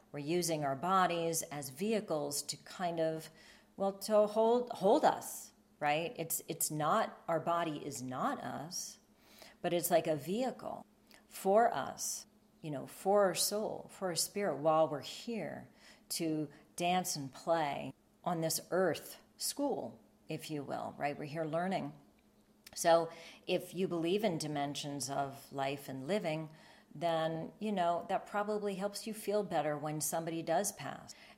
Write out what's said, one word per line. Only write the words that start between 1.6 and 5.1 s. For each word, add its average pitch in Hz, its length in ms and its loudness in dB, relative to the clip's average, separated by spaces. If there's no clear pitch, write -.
vehicles 170 720 -2
to - 160 -6
kind 170 400 -4
of, 160 300 0
well, 196 160 0
to 208 340 4
hold, 226 440 4
hold 254 340 6
us, - 460 0